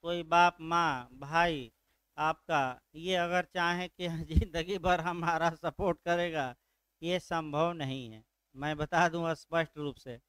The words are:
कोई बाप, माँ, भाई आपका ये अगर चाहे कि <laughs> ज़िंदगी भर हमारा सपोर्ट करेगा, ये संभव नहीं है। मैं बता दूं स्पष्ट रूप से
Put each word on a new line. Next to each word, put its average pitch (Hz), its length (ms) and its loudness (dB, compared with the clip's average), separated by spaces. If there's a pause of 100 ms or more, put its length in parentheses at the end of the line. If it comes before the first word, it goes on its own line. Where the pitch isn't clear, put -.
कोई 175 200 -4
बाप, 175 380 6
माँ, 160 520 0
भाई 143 600 0 (460)
आपका 151 600 0 (140)
ये 175 200 -4
अगर 175 400 0
चाहे 175 340 0
कि 175 200 -6
<laughs> 165 400 0
ज़िंदगी 170 300 -4
भर 180 220 2
हमारा 165 500 0
सपोर्ट 165 540 -2
करेगा, 165 500 0 (480)
ये 175 160 -2
संभव 165 540 -2
नहीं 135 380 -6
है। 110 140 -20 (320)
मैं 147 200 -4
बता 165 320 4
दूं 165 260 -2
स्पष्ट 160 440 -4
रूप 147 180 -6
से 120 320 -14